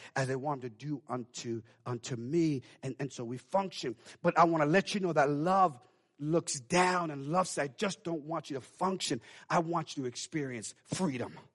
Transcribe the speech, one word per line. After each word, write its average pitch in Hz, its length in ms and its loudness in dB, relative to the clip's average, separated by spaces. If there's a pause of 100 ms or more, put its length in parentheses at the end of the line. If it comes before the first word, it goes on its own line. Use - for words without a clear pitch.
(160)
as 131 140 0
they 131 80 -2
want 135 240 -4
to 127 80 -6
do 135 400 -8
unto, 117 520 -6 (240)
unto 123 300 -6
me. 143 460 0 (220)
And, 131 180 -6
and 135 100 -6
so 123 140 -8
we 123 120 -6
function. 180 600 -4 (240)
But 165 180 4
I 170 60 10
wanna 165 200 4
let 185 280 4
you 208 80 0
know 180 100 0
that 147 180 6
love 165 480 4 (440)
looks 156 400 0
down 175 500 2
and 139 160 -8
love 180 220 2
says, 143 160 -2
"I - 100 -4
just - 300 -4
don't 165 180 -4
want 156 260 -6
you 143 60 -6
to 127 60 -6
function. 180 580 -2 (300)
I 160 100 4
want 170 380 -2
you 139 60 -2
to 123 40 -2
experience 123 680 -6 (200)
freedom." 131 440 -4 (180)